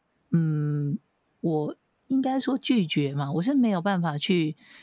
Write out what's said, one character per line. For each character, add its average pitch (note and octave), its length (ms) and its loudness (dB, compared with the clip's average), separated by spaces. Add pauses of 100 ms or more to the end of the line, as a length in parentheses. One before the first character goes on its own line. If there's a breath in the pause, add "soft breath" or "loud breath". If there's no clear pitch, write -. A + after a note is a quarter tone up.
(300)
嗯， D3+ 680 0 (420)
我 D#3 360 -2 (320)
应 C4+ 120 2
该 C4 180 0
说 B3+ 200 0
拒 A3 280 2
绝 C#3+ 280 -2
嘛， C#3 180 -2
我 G#3 100 0
是 C4+ 120 0
没 A#3+ 160 4
有 F3+ 100 0
办 F#3 220 0
法 D3 160 -2
去 D#3+ 380 0 (260 loud breath)